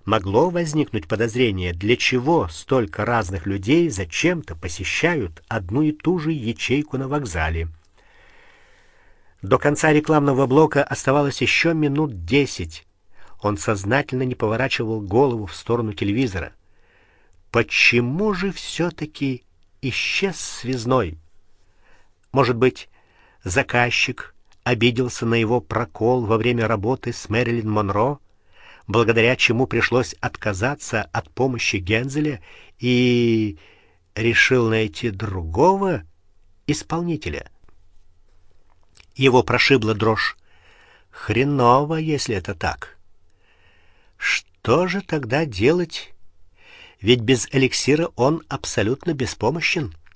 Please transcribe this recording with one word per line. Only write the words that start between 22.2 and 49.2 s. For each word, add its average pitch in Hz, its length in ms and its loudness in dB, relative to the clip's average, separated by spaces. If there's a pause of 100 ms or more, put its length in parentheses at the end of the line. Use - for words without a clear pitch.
Может 123 240 2
быть, 123 320 0 (560)
заказчик 120 880 0 (300)
обиделся 120 600 0
на 117 100 2
его 117 260 2
прокол 117 640 -2
во 110 120 2
время 117 300 0
работы 117 460 -2
с - 160 -12
Мэрилин 117 420 0
Монро? 107 480 0 (680)
Благодаря 113 480 2
чему 123 320 0
пришлось 120 540 0
отказаться 107 840 -4
от - 280 -8
помощи 123 460 -2
Гензеля, 131 640 -2 (360)
и 120 800 2 (580)
решил 117 540 2
найти 110 400 -2
другого 104 920 0 (640)
исполнителя. 156 840 -4 (1700)
Его 127 280 6
прошибла 110 500 2
дрожь. 107 440 0 (720)
Хреново, 135 840 2
если 156 400 -2
это 92 180 -6
так. - 440 -6 (1200)
Что - 720 0
же 190 140 -4
тогда 147 440 -2
делать? 147 680 0 (840)
Ведь 117 220 4
без 117 320 2
эликсира 135 640 2
он 147 340 2
абсолютно 135 640 -2
беспомощен. 131 800 -4 (200)